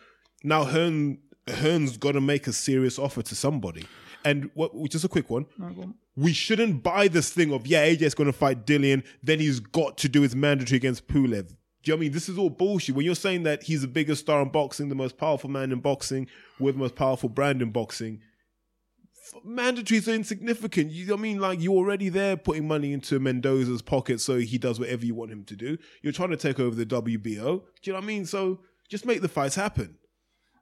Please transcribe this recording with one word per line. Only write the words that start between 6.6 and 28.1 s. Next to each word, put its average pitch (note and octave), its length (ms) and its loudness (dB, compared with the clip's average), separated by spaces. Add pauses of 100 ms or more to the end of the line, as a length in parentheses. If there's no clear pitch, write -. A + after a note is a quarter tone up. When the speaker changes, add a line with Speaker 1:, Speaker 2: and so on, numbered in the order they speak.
Speaker 1:
buy G3 260 4
this E3 220 2
thing D#3+ 240 2
of, B2 140 -4
yeah, D#3 160 6
A E3 120 6
J's D3+ 200 2
gonna C#3+ 180 2
fight C3 320 0
Dillian, C#3 380 4 (180)
then D#3 180 2
he's C#3+ 200 2
got C#3 400 -2
to D3 100 0
do C#3+ 140 6
his B2 120 2
mandatory C3+ 420 4
against B2+ 300 -2
Pulev. A2+ 460 0 (300)
Do D#3 80 -2
you D#3 40 2
know - 40 2
what - 20 -2
I D#3+ 40 0
mean? C#3+ 60 -2
This E3 160 -6
is F3+ 100 -8
all F#3+ 120 2
bullshit. F3+ 460 0
When C#3+ 100 0
you're F3 100 0
saying F3+ 280 -2
that D3 200 0
he's D#3 180 -2
the C3+ 60 -2
biggest D3 340 0
star D3 200 2
in C3+ 80 0
boxing, C#3+ 400 -2
the C#3 60 -4
most C3 220 -4
powerful D3 320 -2
man C3+ 220 -2
in B2 80 -2
boxing, C3+ 480 -2 (320)
with C3+ 160 2
the C3+ 40 -4
most C3 160 -2
powerful C3 340 0
brand C3+ 320 0
in A#2 80 -2
boxing, A2 500 -6 (1120)
f-, - 120 -20
mandatories A#3 640 0
are A3+ 80 2
insignificant. G#3 760 -2
You F3 140 -10
know G3+ 80 -2
what G3+ 60 -2
I - 20 -6
mean? G#3+ 180 -2
Like, F#3 220 -2
you're F#3+ 140 4
already G3 340 2
there G3 260 0
putting D#3 320 -2
money D3+ 240 0
into C#3 280 -2
Mendoza's B2+ 640 0
pocket B2+ 360 0
so C3 180 0
he A#2+ 200 0
does A#2 240 -2
whatever A#2+ 240 -4
you A#2 100 -2
want A2+ 160 -10
him G#2 140 -14
to G#2 100 -16
do. B2+ 220 -6 (240)
You're D3 100 -4
trying F3+ 200 -4
to D#3+ 40 -2
take C#3 240 -2
over A#2+ 160 0
the A#2 80 -2
W A2+ 360 -2
B G#2 200 -6
O. D3 200 -2
Do F#3 40 -16 (200)
you F#3+ 100 -6
know F#3+ 60 -6
what F#3+ 40 -8
I G#3 40 -10
mean? G#3 180 -4